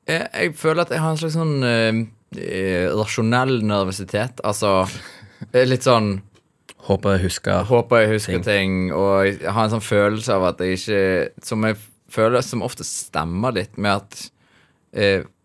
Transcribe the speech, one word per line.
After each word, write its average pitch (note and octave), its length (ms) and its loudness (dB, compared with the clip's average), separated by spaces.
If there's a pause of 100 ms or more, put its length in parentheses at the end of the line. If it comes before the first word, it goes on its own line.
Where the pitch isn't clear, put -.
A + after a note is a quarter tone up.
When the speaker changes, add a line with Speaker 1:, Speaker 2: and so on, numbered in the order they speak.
Speaker 1:
eh, E3 240 -4
jeg D#3+ 240 -2
føler D#3+ 300 0
at - 80 -8
jeg D#3+ 80 -2
har D#3+ 100 0
en D#3 80 -2
slags D#3+ 160 -4
sånn, D#3+ 280 0
eh, A2+ 380 2 (380)
eh, F#2 540 -2
rasjonell A#2+ 720 0
nervøsitet, G2+ 760 -2
altså, G#2 320 0 (800)
eh, B2+ 120 6
litt B2+ 220 0
sånn G#2+ 320 4 (640)
Speaker 2:
Håper G2 320 0
jeg F#2 140 2
husker F#2 420 -2
Speaker 1:
Håper A#2+ 320 4
jeg G#2+ 140 4
husker G#2 260 -2
Speaker 2:
ting. - 20 -6
Speaker 1:
ting, F#2+ 340 2 (140)
og G2 360 2
jeg F#2+ 260 -4
har A2 140 2
en - 20 0
sånn A2 160 -2
følelse G#2+ 480 2
av F#2 140 2
at F2 180 -2
jeg F#2 140 -2
ikke, G2+ 220 -2 (440)
som A2 220 -4
jeg G#2+ 80 0 (340)
føler A#2+ 320 2
som B2 240 -6
ofte - 180 -10
stemmer F2 680 -4
litt - 240 -6
med G2+ 220 0
at, - 240 -18 (760)
eh, G2 240 2 (240)